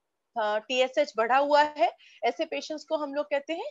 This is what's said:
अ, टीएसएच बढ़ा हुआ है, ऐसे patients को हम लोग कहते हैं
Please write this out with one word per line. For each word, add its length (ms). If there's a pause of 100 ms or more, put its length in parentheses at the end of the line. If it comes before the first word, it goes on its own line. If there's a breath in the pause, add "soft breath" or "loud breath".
(420)
अ, 160
टीएसएच 600
बढ़ा 200
हुआ 240
है, 300 (320 soft breath)
ऐसे 220
patients 400
को 120
हम 160
लोग 120
कहते 280
हैं 180